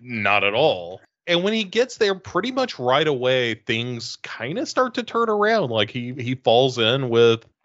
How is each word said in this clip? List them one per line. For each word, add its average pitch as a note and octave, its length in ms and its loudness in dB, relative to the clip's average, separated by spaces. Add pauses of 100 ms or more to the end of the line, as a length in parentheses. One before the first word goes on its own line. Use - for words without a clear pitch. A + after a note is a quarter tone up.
not G#2 420 0
at G2+ 120 2
all. F#2+ 460 0 (260)
And F3 160 0
when G#3 100 0
he A3+ 100 -2
gets A3 340 -2
there, G3+ 180 2
pretty F#3+ 360 -4
much C4 280 -4
right C3+ 280 2
away, B2+ 480 0
things A#2 680 -6
kinda D#3+ 440 -8
start B3+ 280 -2
to B3+ 80 -4
turn A#3 260 -2
around. G#3 420 0
Like, A2 180 0
he, B2 240 -8
he B2 220 -6
falls B2 420 4
in B2 320 2
with, A#2 360 4 (180)